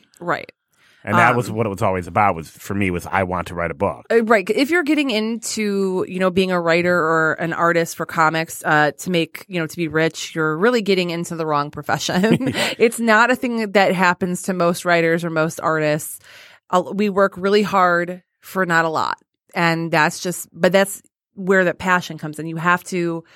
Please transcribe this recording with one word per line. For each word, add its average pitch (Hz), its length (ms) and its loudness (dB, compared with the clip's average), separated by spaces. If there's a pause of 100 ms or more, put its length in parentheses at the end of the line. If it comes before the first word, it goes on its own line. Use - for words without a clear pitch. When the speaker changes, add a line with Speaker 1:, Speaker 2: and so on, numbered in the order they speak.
(200)
Speaker 1:
Right. 170 320 -6 (520)
Speaker 2:
And 104 140 -2
that 120 200 4
was 95 120 -2
Speaker 1:
Um, - 60 -6
Speaker 2:
what 113 100 0
it 104 40 -4
was 95 120 -6
always 92 240 0
about, 98 300 2
was, 80 140 -12
for - 240 -12
me, 98 180 0
was 87 140 -4
I 95 180 0
want 87 240 -4
to 82 80 -12
wite 85 160 -4
a - 40 -8
book. 90 360 -4
Speaker 1:
Uh, 233 140 4
right. 214 240 2
If 247 220 0
you're 349 120 0
getting 294 260 0
into, 208 960 -2
you 185 140 -6
know, 185 100 2
being 185 220 2
a 180 80 0
writer 170 340 2
or 160 460 2
an 165 140 -4
artist 170 420 0
for 165 100 -6
comics, 160 600 0
uh, 151 320 4
to - 120 -10
make, 165 380 -2
you 180 100 -6
know, 160 100 -4
to - 100 -14
be 170 100 -2
rich, 160 480 -2
you're 156 220 -2
really 233 240 2
getting 185 300 0
into 170 260 -6
the 160 80 -4
wrong 147 260 -2
profession. 208 840 0
Speaker 2:
<laughs> - 240 -4
Speaker 1:
It's 233 220 2
not 233 320 4
a 247 60 0
thing 226 340 -4
that 190 240 4
happens 180 480 0
to 196 100 -2
most 175 300 0
writers 170 400 2
or 175 60 -2
most 160 320 -2
artists. 156 580 -2 (520)
Uh, 180 120 2 (100)
we 208 160 0
work 196 280 2
really 202 260 2
hard 180 580 0 (200)
for 190 240 -4
not 165 180 2
a 165 60 0
lot. 127 280 -2 (380)
And 165 360 0
that's 151 280 2
just, - 320 -8
but 170 220 0
that's 196 280 2 (340)
where 190 280 2
that 170 160 -2
passion 180 380 0
comes 151 200 -10
in. 156 100 -8
You 165 100 -8
have 175 280 0
to 170 380 -4 (120)